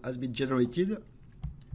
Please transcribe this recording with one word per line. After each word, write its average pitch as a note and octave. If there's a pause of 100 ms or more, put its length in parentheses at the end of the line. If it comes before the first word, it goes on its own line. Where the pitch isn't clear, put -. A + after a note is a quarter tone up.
has B2+
been B2+
generated, C3+ (720)